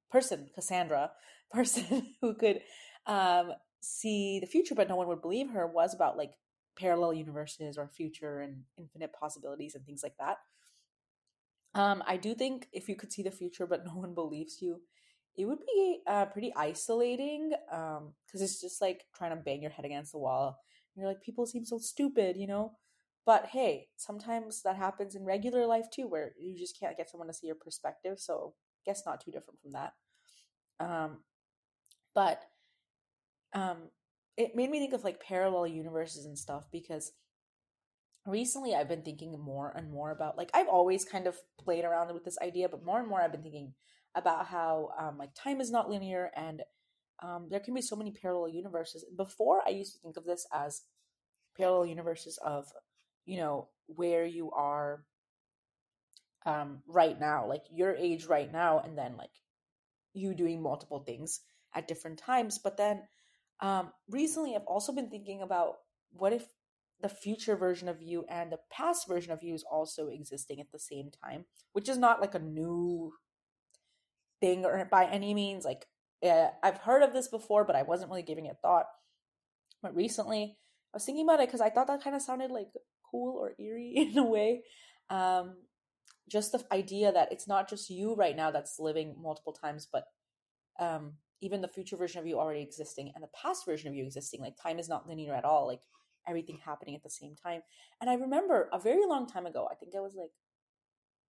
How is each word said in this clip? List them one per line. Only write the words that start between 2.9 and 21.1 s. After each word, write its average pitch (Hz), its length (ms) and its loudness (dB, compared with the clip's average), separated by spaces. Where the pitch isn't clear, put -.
um, 180 460 4
see 202 600 -2
the 185 60 -6
future, 320 280 2
but 202 140 4
no 185 80 0
one 180 120 0
would 165 140 -2
believe 240 280 -2
her, 185 160 -2
was 170 280 2
about, 170 220 2
like, 147 160 -4
parallel 175 360 4
universes 151 680 -8
or 143 100 -6
future 151 520 -8
and 135 240 -10
infinite 160 360 -12
possibilities 147 600 -10
and 135 120 -18
things 143 160 -14
like 147 160 -10
that. 139 200 -4
Um, 202 320 4
I 190 100 0
do 208 180 -4
think 262 380 -4
if 185 160 -10
you 190 80 -4
could - 160 -12
see 202 100 -8
the 190 80 -2
future, 180 360 -6
but 170 180 0
<laughs> - 20 -8
no 165 80 -10
one 180 200 -8
believes 156 460 -6
you, 175 220 -4
it 190 100 0
would 294 180 -2
be, 392 420 4
uh, 202 200 4
pretty 208 300 -6
isolating, 247 960 0
um, 156 440 -6
'cause 196 140 -6
it's 190 180 -4
just, 180 200 -8
like, 185 340 -2
trying 170 220 -6
to 160 60 -10
bang 143 200 -4
your 151 80 -6
head 139 140 -12
against 143 280 -8
the 156 60 -10
wall. 131 400 0
And 190 80 -12
you're 196 100 -2